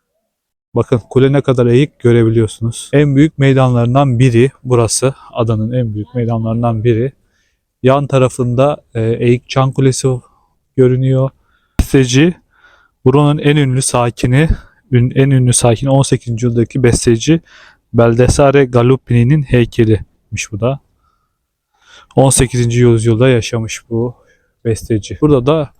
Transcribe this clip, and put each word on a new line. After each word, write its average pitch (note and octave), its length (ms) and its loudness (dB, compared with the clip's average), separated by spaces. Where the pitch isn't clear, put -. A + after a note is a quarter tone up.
Bakın A#2 340 -2
kule C3+ 220 2
ne C#3 100 0
kadar B2+ 240 0
eğik B2 340 0
görebiliyorsunuz. A2+ 920 0
En C#3+ 220 2
büyük D3+ 220 2
meydanlarından C3 840 0
biri B2+ 320 2
burası. B2+ 520 -2
Adanın A2 400 -4
en B2 220 -4
büyük G#2 220 -10
meydanlarından A2+ 680 -4
biri. A#2+ 280 -2
Yan C3+ 240 2
tarafında, B2+ 760 -2
e, A#2 80 -4
Eğik A#2+ 480 -2
Çan C3+ 220 -2
Kulesi C3+ 360 -2
görünüyor. C3 540 0
Besteci, C3+ 560 2
Bruno'nun D3 320 2
en D3 180 0
ünlü C3+ 260 0
sakini, B2 680 0
ün-, B2+ 240 2
en C3+ 140 2
ünlü B2+ 240 2
sakini A#2+ 360 0
on C3+ 120 2
sekizinci A#2+ 440 -4
yüzyıldaki A#2+ 380 -2
besteci A#2+ 580 0
Baldassare B2 720 2
Gallupini'nin B2 760 0
heykelimiş A2+ 1120 -2
bu G#2+ 80 -12
da. C3 200 -4
On C3+ 140 4
sekizinci A#2+ 500 0
yüzyılda A#2 500 2
yaşamış A2+ 600 -4
bu A#2 260 -6
besteci. A2 560 -4
Burada D3 240 2
da D3 340 -2